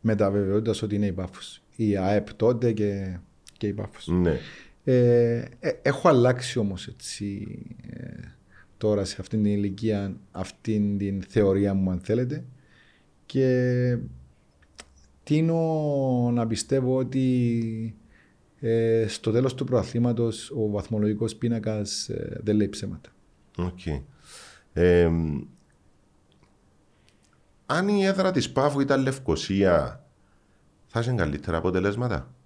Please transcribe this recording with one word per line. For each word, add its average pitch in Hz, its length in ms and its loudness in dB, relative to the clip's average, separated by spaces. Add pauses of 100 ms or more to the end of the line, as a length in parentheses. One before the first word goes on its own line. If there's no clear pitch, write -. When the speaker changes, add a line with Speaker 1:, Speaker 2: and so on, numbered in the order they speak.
Speaker 1:
με 113 140 2
τα 98 160 2
βεβαιότητας 101 500 0
ότι 104 140 -2
είναι 104 100 0
η 98 60 -2
Πάφος. - 520 -10 (120)
Η 104 220 0
αεπ 101 360 0
τότε 117 380 2
και, 98 460 -2 (400)
και 107 100 -4
η 101 60 -2
Πάφος. - 340 -10
Speaker 2:
Ναι. 85 300 2 (460)
Speaker 1:
Ε, 120 540 4 (220)
ε, 156 120 -4 (100)
έχω 143 260 2
αλλάξει 123 520 4
όμως, 98 280 -4
έτσι, 101 600 -10 (420)
ε, - 180 -14 (680)
τώρα 104 280 0
σε - 140 -10
αυτήν 107 240 -2
την 104 80 4
ηλικία, 101 640 -2 (160)
αυτήν 104 680 -2
την 98 300 -4
θεωρία 98 460 4
μου, 95 180 0
αν 90 80 -4
θέλετε. 127 440 -2 (840)
Και 123 720 2 (1300)
τείνω 151 1080 2
να 117 140 0
πιστεύω 127 500 0
ότι, 120 1000 0 (640)
ε, 113 480 2
στο 107 240 -4
τέλος 127 220 2
του - 100 -6
προαθλήματος 117 920 -2
ο 110 140 0
βαθμολογικός 107 680 -2
πίνακας, 107 720 -4
ε, - 340 -8
δεν 107 120 2
λέει 104 140 2
ψέματα. - 400 -10 (480)
Speaker 2:
Οκ. 87 220 -4 (960)
Εμ, 85 680 4 (2250)
αν 175 220 0
η 202 180 2
έδρα 190 260 2
της 151 200 0
Πάφου 139 280 2
ήταν 139 220 2
Λευκοσία, 92 1040 2 (840)
θα - 120 -4
είχαν 120 160 0
καλύτερα 80 420 -2
αποτελέσματα; 95 760 -2 (120)